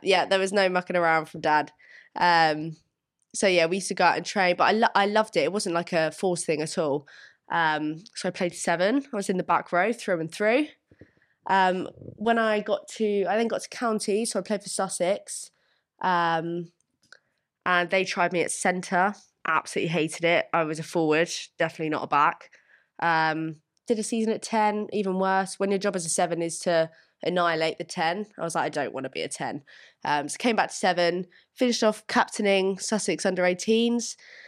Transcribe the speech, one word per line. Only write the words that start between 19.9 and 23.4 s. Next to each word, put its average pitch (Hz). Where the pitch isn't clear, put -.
it. 170
I 165
was 151
a 165
forward, 160
definitely 160
not 147
a -
back. 151
Um, 160